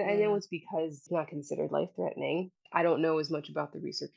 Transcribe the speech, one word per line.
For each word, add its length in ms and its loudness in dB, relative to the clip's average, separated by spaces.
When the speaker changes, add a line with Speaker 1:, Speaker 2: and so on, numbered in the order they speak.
Speaker 1:
I 60 2
know 200 4
Speaker 2:
Yeah. 0 -
Speaker 1:
it's 120 -2
because 500 -4
it's 140 -12
not 160 0
considered 440 -4
life-threatening. 800 -2
I 120 2
don't 180 4
know 160 4
as 140 -2
much 180 -4
about 240 -4
the 60 -10
research 380 -6